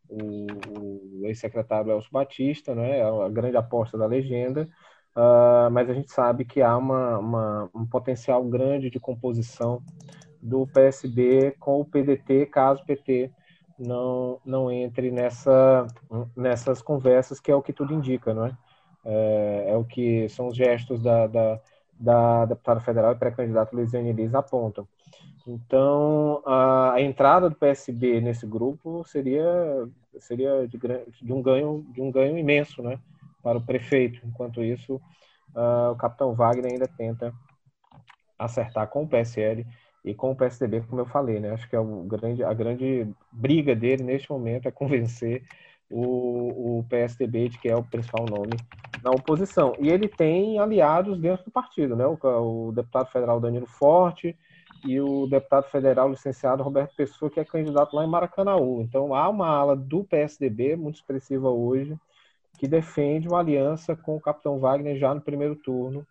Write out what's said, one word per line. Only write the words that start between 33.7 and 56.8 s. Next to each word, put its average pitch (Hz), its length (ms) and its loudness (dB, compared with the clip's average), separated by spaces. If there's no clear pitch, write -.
Enquanto 117 380 -8
isso, 123 340 -6
ah, 120 380 2
o 117 40 -6
capitão 120 360 -2
Wagner 123 400 2
ainda 127 160 -2
tenta 117 420 -8
acertar 117 500 -4
com 147 140 -4
o 156 60 -6
P 127 100 2
S 117 200 -2
L 113 280 -2
e 104 120 -8
com 131 160 -4
o 131 40 -4
P 131 120 0
S 123 120 -6
D 127 80 -2
B, 110 220 -2
como 127 140 -6
eu 123 40 -4
falei, 123 320 -2
né? 104 120 -6
Acho 113 180 -10
que 123 80 -4
é 113 40 2
o 107 240 -6
grande, 113 380 -6
a 101 120 -2
grande 123 520 -4
briga 139 460 2
dele 127 260 0
neste 135 300 -4
momento 123 340 -4
é 127 40 -2
convencer 120 720 -4
o, 123 880 -4
o 113 100 -6
P 123 80 -2
S 120 220 -2
D 127 80 -2
B 120 240 -2
de 120 80 -20
que 123 100 -4
é 113 80 2
o 120 80 -2
principal 117 400 -6
nome 107 320 -6
na 127 80 0
oposição. 151 680 0
E 147 120 0
ele 196 180 2
tem 190 500 0
aliados 190 600 2
dentro 180 260 -2
do - 60 -16
partido, 151 440 -4
né? 123 120 0
O, 117 640 -2
o 113 40 -8
deputado 123 380 -4
federal 120 280 0
Danilo 120 280 -4
Forte 170 680 4
e 131 140 0
o 139 260 -2
deputado 135 440 2
federal 135 400 2
licenciado 135 520 -2
Roberto 143 320 -2